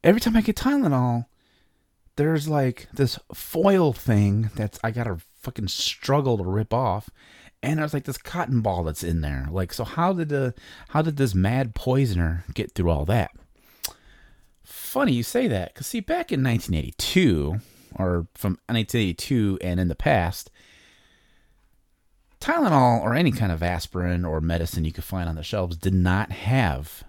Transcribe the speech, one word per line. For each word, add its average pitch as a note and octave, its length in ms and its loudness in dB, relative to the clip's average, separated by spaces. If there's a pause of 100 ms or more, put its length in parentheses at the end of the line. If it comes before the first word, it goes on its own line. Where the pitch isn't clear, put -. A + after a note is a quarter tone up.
every G3+ 160 6
time A3+ 160 0
I A3+ 60 6
get G#3+ 140 0
Tylenol, C3 720 2 (880)
there's, D3+ 320 0
like, C#3 440 0
this - 280 0 (120)
foil F3+ 640 2
thing G#2 600 2
that's, G#2+ 280 -6
I A2+ 60 -2
gotta A2 300 -4 (160)
fucking A2 320 -8
struggle C3 720 0
to F#2 40 -4
rip G2+ 300 0
off. A2 380 -2 (500)
And D3+ 160 0
there's, D3+ 160 -2
like, C#3 120 -2
this C#3 120 -6
cotton C3+ 440 -2
ball F2+ 220 0
that's D#2 200 -4
in E2 180 0
there. C#2 300 -4
Like, F#2 200 -4
so - 120 -6
how F3 300 -2
did E3 160 -4
the, C3+ 260 -2 (340)
how D#3 140 0
did D#3 140 -2
this G2+ 180 0
mad A2+ 400 2
poisoner F2+ 680 0 (120)
get - 180 -6
through F2 160 0
all D2 160 0
that? G#2 240 2 (1300)
Funny - 500 -2
you A#2+ 80 2
say A#3+ 260 0
that, G2 280 -2
'cause - 100 -12
see, A#3 140 -6
back E4 320 -4
in D3 100 0
nineteen A#2 320 0
eighty-two, E2 880 2 (320)
or F2 400 -2
from F#2+ 240 -2 (100)
nineteen A2+ 340 0
eighty-two G2+ 600 0
and F2+ 180 -2
in F2+ 80 2
the F2 80 -2
past, F#2+ 540 0 (2000)
Tylenol D3+ 540 4
or A2+ 120 0
any D3+ 180 4
kind G2 200 0
of D#2+ 100 -2
aspirin F2+ 640 -2
or D#2+ 160 -2
medicine E2 460 -2
you D#2+ 80 -4
could - 100 -12
find F2+ 240 -6
on D#2+ 80 -4
the D#2 80 -10
shelves F2+ 320 -4
did F#2+ 180 -2
not F#2 380 2
have F#2 760 -2